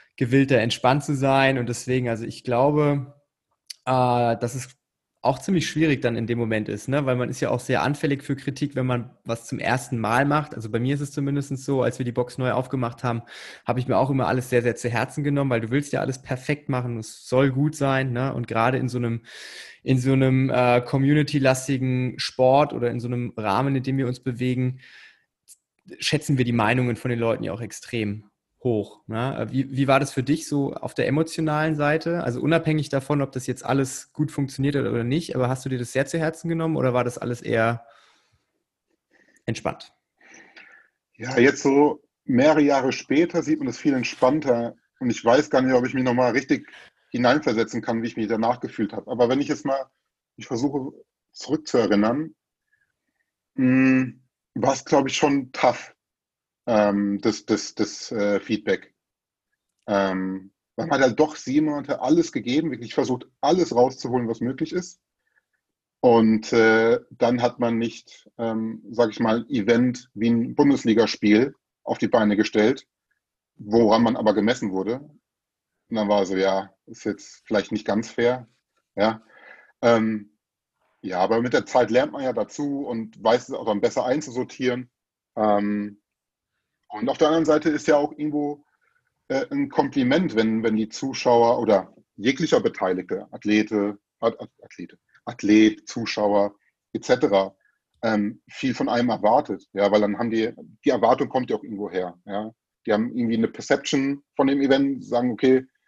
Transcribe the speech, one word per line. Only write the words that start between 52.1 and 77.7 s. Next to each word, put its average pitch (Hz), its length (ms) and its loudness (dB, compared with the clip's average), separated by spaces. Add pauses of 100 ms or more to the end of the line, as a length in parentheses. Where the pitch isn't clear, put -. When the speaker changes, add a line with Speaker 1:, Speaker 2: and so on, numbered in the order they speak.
Speaker 2:
mh, 131 580 4 (420)
war 123 180 2
es, 131 120 -8
glaub 139 220 2
ich, 127 80 -4
schon 139 360 0
tough, - 440 0 (720)
ähm, 101 560 2
das, - 240 -2
das, - 300 -2
das, - 360 -6
äh, 104 280 0
Feedback. - 560 -4 (920)
Ähm, 95 640 -2 (240)
man 160 140 -6
hat 139 120 2
halt 123 180 2
doch 151 160 2
sieben 151 320 0
Monate 143 340 -6
alles 156 300 0
gegeben, 127 400 -2
wirklich 117 220 -12
versucht, 127 340 -2 (140)
alles 160 340 2
rauszuholen, 123 520 2
was 113 120 -6
möglich 131 320 -4
ist. 180 300 -8 (1000)
Und, 110 540 4
äh, 113 460 6 (120)
dann 120 300 0
hat 120 180 0
man 117 180 0
nicht, - 600 -8
ähm, 113 440 -6 (100)
sag 113 200 2
ich 101 80 -12
mal, 113 220 0
ein - 80 -16
Event 120 640 0
wie 113 160 0
ein 120 260 0
Bundesligaspiel 117 960 4 (300)
auf - 140 -4
die - 100 -2
Beine 107 300 2
gestellt, 110 500 2 (680)
woran 110 460 4
man 113 140 2
aber 107 180 2
gemessen 107 380 0
wurde. 98 300 -4 (880)
Und 117 80 -6
dann 107 100 0
war 101 180 4
so, 95 100 -4
ja, 95 380 0 (120)
ist - 180 -20
jetzt - 420 -8
vielleicht 104 260 -2